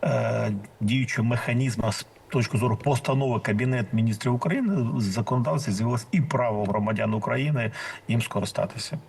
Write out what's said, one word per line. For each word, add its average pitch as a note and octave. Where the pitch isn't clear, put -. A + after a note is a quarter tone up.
е, A#2
діючого A#2
механізму A#2
з -
точки B2
зору A2+
постанови C3
Кабінет A#2
міністрів A2+
України, F3+
законодавці A#2
з'явилось A#2
і F3+
право A#2
громадян G#2+
України A#2+
їм A#2
скористатися. -